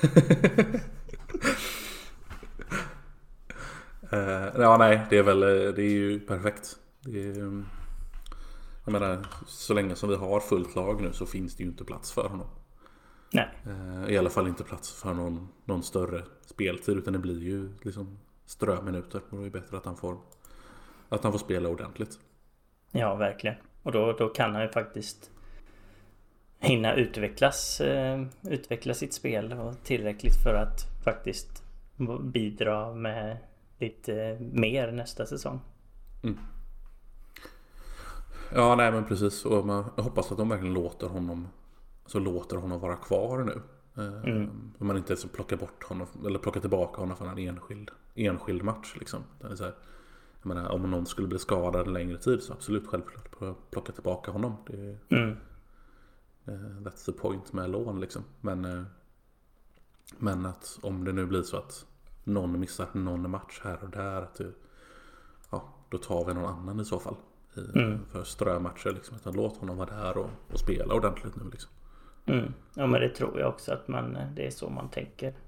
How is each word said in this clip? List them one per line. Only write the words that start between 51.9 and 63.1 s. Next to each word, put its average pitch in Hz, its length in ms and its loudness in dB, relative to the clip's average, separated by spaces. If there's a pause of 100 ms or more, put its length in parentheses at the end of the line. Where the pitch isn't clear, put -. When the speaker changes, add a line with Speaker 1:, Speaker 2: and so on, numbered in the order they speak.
Speaker 1:
längre 87 240 -4
tid 127 260 2
så - 100 -12
absolut, 104 340 -4
självklart, - 520 -8
pl-, 95 140 -8 (180)
plocka - 200 -8
tillbaka - 400 -4
honom. 107 240 -4 (120)
Det - 60 -12 (140)
är, 101 100 -12 (120)
Speaker 2:
Mm. 110 280 2 (1080)
Speaker 1:
eh, 101 360 -12
that's - 240 -12
the 95 60 0
point - 420 -6
med 92 160 -2
lån, 101 300 -2
liksom. - 240 -8 (180)
Men, 92 240 -2
eh, 90 180 -6 (1300)
men 95 280 -2
att - 360 -10
om 95 220 -4
det 95 80 -2
nu 95 140 0
blir 90 160 2
så - 160 -6
att - 280 -12 (380)
någon 90 360 0
missar 90 320 -4
någon 90 400 -2